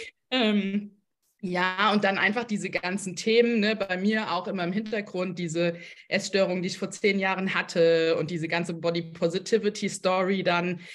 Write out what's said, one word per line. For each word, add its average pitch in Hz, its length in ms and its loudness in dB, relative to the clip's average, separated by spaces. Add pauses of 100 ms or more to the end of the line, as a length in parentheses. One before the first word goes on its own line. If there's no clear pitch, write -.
(300)
Ähm, 208 720 0 (400)
ja, 185 500 2
und 208 100 4
dann 196 160 2
einfach 208 260 0
diese 190 260 -4
ganzen 180 440 -4
Themen, 233 460 4
ne, 214 160 2
bei 196 220 -4
mir 208 340 0
auch 180 160 -4
immer 190 160 -4
im 175 80 -2
Hintergrund, 202 680 -4
diese 170 380 0 (320)
Essstörung, 190 540 0
die 180 60 -2
ich 180 100 -6
vor 185 120 -6
zehn 196 300 2
Jahren 190 340 0
hatte 165 600 4
und 156 140 -2
diese 165 180 -4
ganze 170 260 -2
Body 170 280 -2 (100)
Positivity 196 800 0
Story 185 520 0
dann, 175 380 0 (140)